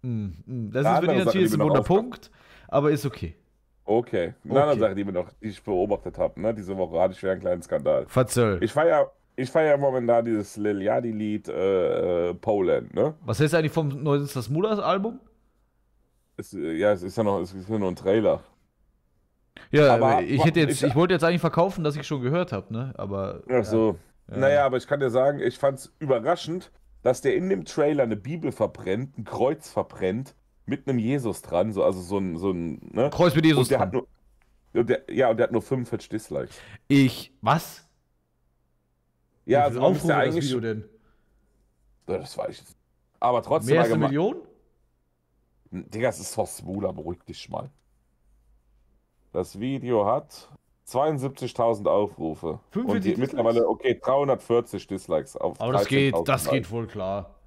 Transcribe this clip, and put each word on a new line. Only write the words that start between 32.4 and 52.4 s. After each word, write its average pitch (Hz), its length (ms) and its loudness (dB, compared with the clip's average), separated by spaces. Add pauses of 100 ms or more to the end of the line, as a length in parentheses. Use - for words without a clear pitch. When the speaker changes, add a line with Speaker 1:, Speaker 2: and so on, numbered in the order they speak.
Speaker 2:
ein, 85 260 -4 (140)
ne? 135 180 0
Speaker 1:
Kreuz 160 240 4
mit 156 100 2
Jesus 156 100 8
Speaker 2:
Und 127 160 4
der 131 80 4
Speaker 1:
dran. - 20 2
Speaker 2:
hat 92 120 -2
nur, 127 140 -4 (680)
und 117 160 0
der, - 120 0 (100)
ja, 123 180 2
und 113 80 0
der 127 80 4
hat - 60 -4
nur 113 100 0
fünfundvierzig 123 480 -6
Dislikes. 71 460 -8 (320)
Speaker 1:
Ich, 139 520 2
was? - 480 -2 (1600)
Speaker 2:
Ja, 135 140 4
Speaker 1:
Wie 147 60 6
Speaker 2:
also 143 80 2
Speaker 1:
viele 123 80 -4
Speaker 2:
man 170 120 4
müsste 180 40 2 (100)
Speaker 1:
Aufrufe 160 120 4
hat - 80 4
das 156 80 -2
Speaker 2:
eigentlich 170 60 0
Speaker 1:
Video 127 200 -2
denn? 110 240 -6 (1200)
Speaker 2:
Ja, 92 100 -2
das - 180 -12
weiß - 140 -6
ich - 100 -16
jetzt. - 160 -20 (440)
Aber 120 220 2
trotzdem 139 240 0
Speaker 1:
Mehr 151 140 6
als 165 120 4
eine - 0 -
Speaker 2:
allgemein 160 80 2
Speaker 1:
Million? 151 360 0 (1400)
Speaker 2:
Digga, 107 380 -4
es - 100 -10
ist - 140 -12
Thorsten - 300 -6
Smuler, 95 280 -4
beruhig 82 320 -10
dich - 240 -16
mal. - 220 -10 (1600)
Das 95 280 -6
Video 120 460 0
hat 135 420 -4 (360)
zweiundsiebzigtausend 127 1000 -2
Aufrufe. 80 720 -2 (240)